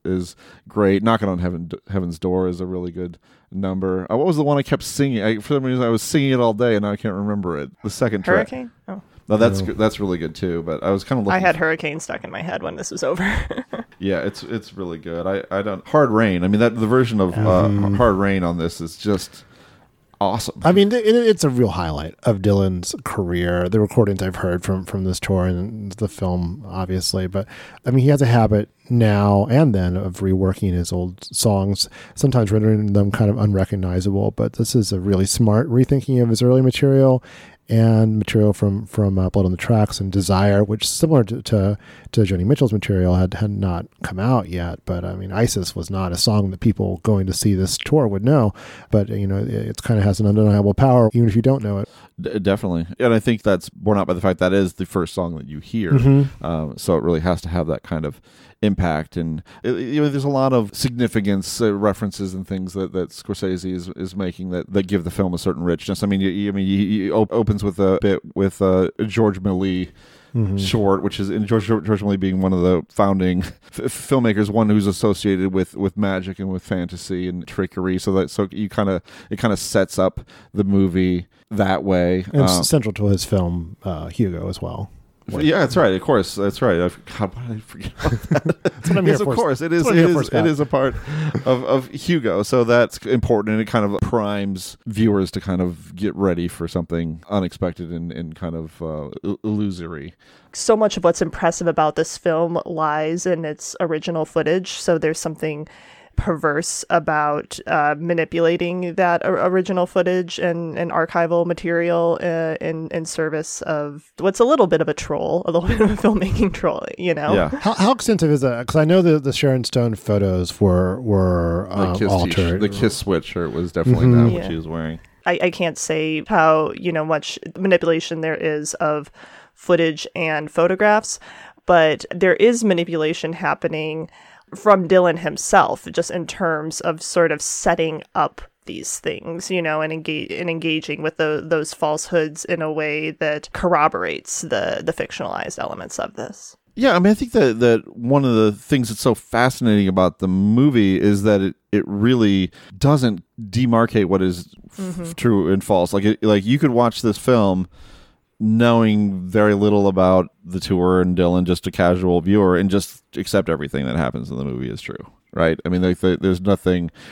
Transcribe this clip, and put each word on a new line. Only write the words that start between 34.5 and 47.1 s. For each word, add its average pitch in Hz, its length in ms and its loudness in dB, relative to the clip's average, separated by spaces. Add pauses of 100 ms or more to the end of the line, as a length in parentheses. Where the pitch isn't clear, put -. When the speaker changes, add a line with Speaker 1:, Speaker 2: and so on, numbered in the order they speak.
Speaker 3:
this - 200 -2
is 110 180 2
a 95 80 -2
really 95 260 2
smart 113 420 2
rethinking 127 540 2
of 117 60 2
his 113 140 0
early 127 200 6
material 135 600 4 (480)
and 110 460 4
material 107 380 2
from, 101 320 0
from, 98 320 0
uh, 92 100 2
Blood 98 160 2
on 92 60 2
the 90 80 -2
Tracks 107 420 0
and 98 100 -4
Desire, 98 540 4
which, 104 240 -4
similar 156 360 4
to, 110 180 -8
to, 104 340 2 (360)
to - 100 2
Joni 92 240 2
Mitchell's 123 260 2
material, 92 440 2
had, 92 180 2
had 104 160 -2
not 95 340 -2 (180)
come - 160 -8
out 110 300 0
yet. 87 380 -6
But, 90 180 -4
I 92 120 -6
mean, 95 160 -10
Isis 101 440 0
was 85 140 -8
not 95 200 -2
a 87 60 -4
song 104 340 2
that 95 100 -8
people 98 420 0
going 98 240 2